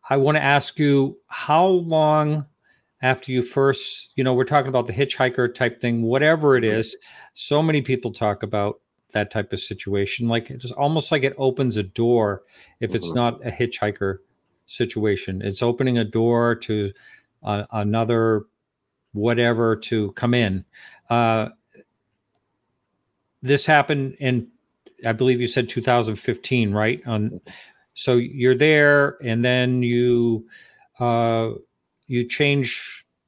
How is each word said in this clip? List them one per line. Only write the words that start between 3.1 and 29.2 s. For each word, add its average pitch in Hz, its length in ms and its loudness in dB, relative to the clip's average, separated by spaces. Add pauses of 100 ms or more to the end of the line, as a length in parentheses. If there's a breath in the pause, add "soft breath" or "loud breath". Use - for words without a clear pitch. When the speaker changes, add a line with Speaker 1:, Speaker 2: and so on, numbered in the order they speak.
Speaker 1:
you 127 100 2
first, - 720 -2
you 135 100 0
know, 131 80 2
we're 127 100 2
talking 135 260 2
about 123 180 0
the 110 60 -8
hitchhiker 123 600 0
type 120 260 -2
thing, 117 220 -2
whatever 143 560 2
it 113 60 0
Speaker 2:
Mm-hmm. 110 160 0
Speaker 1:
is, - 180 -6 (360 loud breath)
so - 300 -2
many 156 180 0
people 123 300 -4
talk 104 320 -4
about 104 360 -4 (340)
that 101 180 -2
type 104 220 -6
of 95 80 -8
situation. 101 680 -4
Like, 117 240 -2
it's 127 200 -12
almost 147 420 -2
like 139 100 2
it 135 140 0
opens 127 400 0
a 101 60 -2
door 110 600 0 (380 soft breath)
if 107 120 -4
it's 101 140 -4
Speaker 2:
Mm-hmm. 82 80 -8
Speaker 1:
not 120 300 -2
a 113 60 -6
hitchhiker 104 680 -4 (500)
situation. 104 760 -4
It's 101 220 -6
opening 120 340 0
a 113 80 0
door 117 500 0
to, 104 360 -4 (520 soft breath)
uh, 104 280 -4
another 113 720 0 (680)
whatever 117 640 2
to 107 360 -4
come 120 200 0
in. 98 320 0 (440 loud breath)
Uh, 113 400 2 (1900)
this 139 240 0
happened 143 540 2
in, 127 280 0 (580)
I 113 80 0
believe 123 280 2
you 120 60 -2
said 120 200 -2
two - 140 -4
thousand 117 340 0
fifteen, 113 580 -2
right? 107 340 0
On, 107 340 -4 (520 loud breath)
so - 240 0
you're 127 380 2
there, 147 680 4